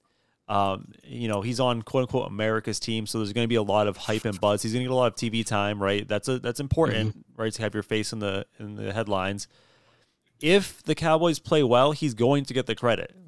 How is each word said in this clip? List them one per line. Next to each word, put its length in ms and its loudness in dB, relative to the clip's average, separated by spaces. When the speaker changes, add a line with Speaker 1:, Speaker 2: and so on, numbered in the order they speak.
Speaker 1:
Um, 440 0
you 240 -6
know, 140 0
he's 180 -2
on, 220 2
quote 200 0
unquote, 240 -2
America's 540 -2
team, 260 -4
so 120 -4
there's 160 -2
gonna 140 0
be 80 2
a 60 4
lot 240 4
of 100 -2
hype 280 -4
and 160 -4
buzz. 220 2
He's 100 -2
gonna 120 -2
get 80 -4
a 20 0
lot 140 4
of 80 -6
T 120 -2
V 160 -2
time, 380 -2
right? 260 0
That's 200 -2
a, 100 0
that's 220 -6
important, 500 0
Speaker 2:
Mm-hmm. 320 -10
Speaker 1:
right? 100 -2
To 100 -8
have 120 -2
your 80 -2
face 320 -2
in 60 -8
the, 260 -4
in 180 -12
the 160 -6
headlines. 540 -2
If 440 2
the 100 0
Cowboys 440 2
play 240 2
well, 300 6
he's 220 -2
going 320 2
to 80 -8
get 120 0
the 80 0
credit. 400 0